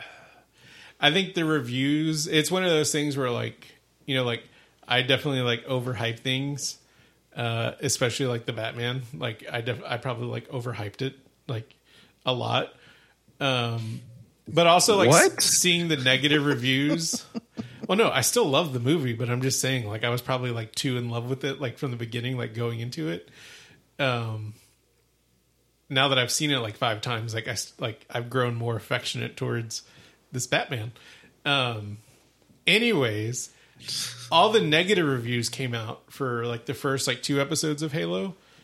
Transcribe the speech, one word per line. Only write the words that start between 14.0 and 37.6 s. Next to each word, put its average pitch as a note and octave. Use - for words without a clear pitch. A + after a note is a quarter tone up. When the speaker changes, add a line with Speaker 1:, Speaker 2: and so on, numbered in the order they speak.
Speaker 1:
but E3+
also, F3+
like, E3+
s-, D#4
Speaker 2:
What? -
Speaker 1:
seeing F3
the D3+
negative C3
reviews. C#3+
Speaker 2:
<laughs> -
Speaker 1:
Well, F#3+
no, A3
I C3
still A#3
love D3
the B2
movie, C3
but A#2
I'm B2
just C3
saying, B2+
like, A2
I A#2+
was B2
probably, B2+
like, A2+
too B2+
in A#2+
love A#2
with C3
it, C#3
like, C3+
from C3+
the A#2
beginning, A#2+
like, A#2
going A#2
into C#3
it. -
Um, A2+
now C#3
that C3+
I've B2
seen D#3
it, C3+
like, G#2+
five A2
times, A2+
like, A2+
I -
s-, -
like, A#2
I've A#2+
grown B2
more A#2
affectionate -
towards A#2
this B2+
Batman. A#2+
Um, A#2
anyways, C3+
all F3
the A3
negative F3
reviews A#2+
came B2
out A2+
for, A#2+
like, A#2
the C3+
first, C3+
like, B2
two C#3
episodes D3